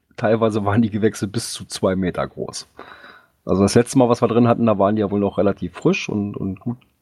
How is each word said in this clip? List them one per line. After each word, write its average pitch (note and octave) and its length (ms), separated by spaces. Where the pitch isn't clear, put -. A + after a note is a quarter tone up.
teilweise A2 480
waren G2+ 180
die G#2+ 80
Gewächse G#2+ 380
bis A#2 240
zu - 120
zwei F#2+ 320
Meter E2+ 300
groß. - 420
Also F#2 180
das G2+ 120
letzte A#2+ 240
Mal, B2 100
was A#2+ 140
wir F#2+ 60
drin A#2 200
hatten, A#2 180
da G#2 120
waren G2+ 180
die G#2+ 40
ja G2 100
wohl G2+ 100
noch G2 180
relativ F#2+ 360
frisch - 340
und, G#2 280
und F#2+ 240
gut A#2+ 180